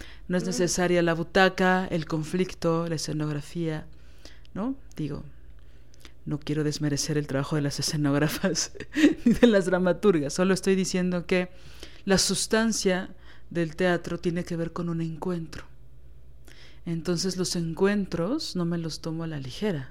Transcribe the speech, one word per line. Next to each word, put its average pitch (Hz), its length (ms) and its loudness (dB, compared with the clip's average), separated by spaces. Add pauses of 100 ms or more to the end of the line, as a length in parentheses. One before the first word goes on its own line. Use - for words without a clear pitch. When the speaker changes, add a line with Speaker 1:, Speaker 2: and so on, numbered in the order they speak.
(280)
Speaker 1:
No 180 80 2
es 175 60 2
Speaker 2:
Mm. 175 60 -2
Speaker 1:
necesaria 175 540 4
la 170 120 4
butaca, 185 720 4
el 156 200 -2
conflicto, 165 800 0
la 160 80 -4
escenografía, 151 880 -4 (680)
¿no? 240 200 -4 (220)
Digo, 151 280 -6 (1000)
no 151 140 -4
quiero 151 240 0
desmerecer 147 520 0
el 147 120 -2
trabajo 135 280 0
de 147 60 2
las 143 160 -2
escenógrafas 147 920 0 (260)
<laughs> 311 260 6
ni 240 100 8
de 247 120 8
las 196 200 8
dramaturgas, 180 680 4
solo 185 200 4
estoy 190 200 2
diciendo 180 520 0
que 185 220 2 (560)
la 190 140 6
sustancia 202 960 2 (360)
del 165 260 -2
teatro 170 420 2
tiene 175 260 -2
que 170 120 -4
ver 165 160 -4
con 170 160 -4
un 165 120 0
encuentro. 165 640 -4 (1200)
Entonces 170 500 -2
los 180 180 -2
encuentros 185 1000 0
no 175 80 0
me 170 140 0
los 160 220 -6
tomo 160 240 -6
a - 40 -4
la 151 100 -6
ligera, 135 520 -4